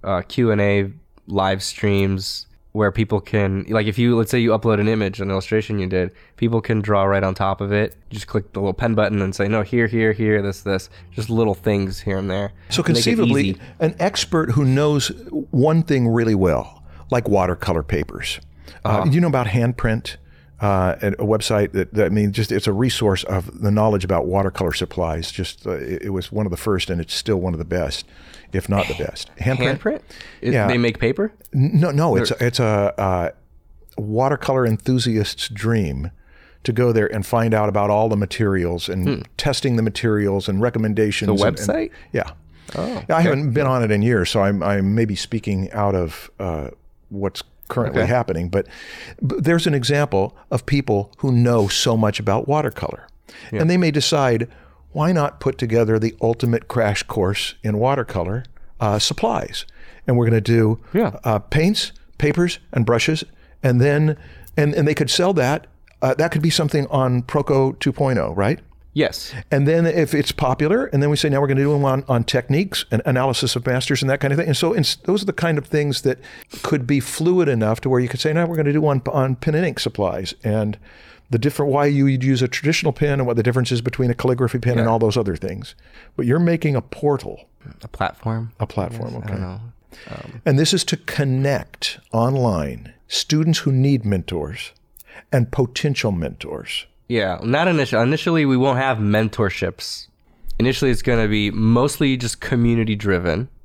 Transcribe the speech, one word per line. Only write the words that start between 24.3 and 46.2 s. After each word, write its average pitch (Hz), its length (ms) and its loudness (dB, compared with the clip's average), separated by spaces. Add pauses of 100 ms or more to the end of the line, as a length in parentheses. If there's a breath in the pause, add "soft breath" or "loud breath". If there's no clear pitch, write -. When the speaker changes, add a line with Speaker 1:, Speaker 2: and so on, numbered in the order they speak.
Speaker 2:
supplies. 82 580 -4
Just, - 360 -8
uh, 98 40 -4
it, 73 320 -6
it 101 80 -6
was 92 200 -6
one 107 140 -2
of 98 40 -2
the 87 80 -4
first, 98 320 -2
and 85 120 -2
it's - 120 -8
still 104 240 -2
one 90 160 -2
of 80 60 -6
the 80 60 -6
best, 87 400 -4 (480 loud breath)
if 95 160 -4
not 98 180 0
the - 60 -4
best. - 440 -8
Handprint? 127 420 -2
Speaker 1:
Handprint? 220 200 -2 (400 loud breath)
It, 120 140 -2
Speaker 2:
Yeah. 107 140 2
Speaker 1:
they 120 100 2
make 120 200 0
paper? 135 360 -2 (200)
Speaker 2:
N-, 139 200 2
no, 170 180 4
no, 143 240 2
it's 104 140 2
Speaker 1:
They're 113 100 -4
Speaker 2:
a, 120 80 2
it's 120 140 -2
a, 104 360 2
uh, 92 320 0 (680)
watercolor 131 680 0
enthusiast's 113 840 0
dream 95 600 -2 (520 soft breath)
to - 80 -2
go 120 200 2
there 110 220 2
and 104 120 -4
find 113 280 2
out 107 160 2
about 101 200 0
all 107 200 2
the 107 80 0
materials 95 720 -2
and 92 180 -2
Speaker 1:
Hmm. 139 140 -2 (160)
Speaker 2:
testing 135 380 -2
the 113 80 0
materials 104 680 0
and 98 120 0
recommendations 110 680 0 (120)
Speaker 1:
The 101 80 2
Speaker 2:
and, 120 120 -2
and - 100 -4
Speaker 1:
website? 320 220 -2 (200 loud breath)
Speaker 2:
yeah. - 200 -4 (440 loud breath)
Speaker 1:
Oh, - 120 -4
Speaker 2:
Yeah, - 280 -4
I 160 40 2
Speaker 1:
okay. 170 40 4
Speaker 2:
haven't 147 280 0
been 139 160 0
on 127 160 2
it 107 80 0
in 104 100 2
years, 107 300 2
so 107 100 2
I'm, 98 220 2
I 101 180 0
may 107 240 2
be 104 100 -4
speaking 98 560 -4
out 101 240 0
of, 85 440 -4